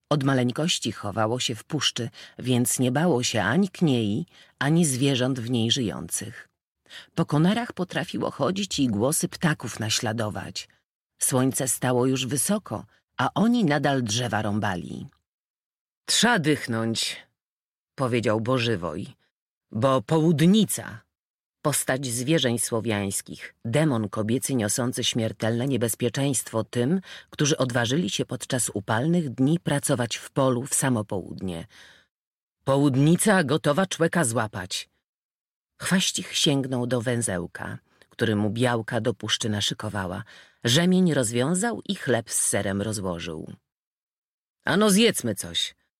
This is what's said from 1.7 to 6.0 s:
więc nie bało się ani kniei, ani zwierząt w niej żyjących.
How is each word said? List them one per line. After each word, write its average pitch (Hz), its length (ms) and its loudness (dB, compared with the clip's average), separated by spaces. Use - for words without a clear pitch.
więc 123 400 2
nie 127 140 2
bało 143 300 2
się 117 200 0
ani 147 260 2
kniei, 123 580 0
ani 160 260 4
zwierząt 131 560 0
w 117 100 -6
niej 117 200 2
żyjących. 95 800 -4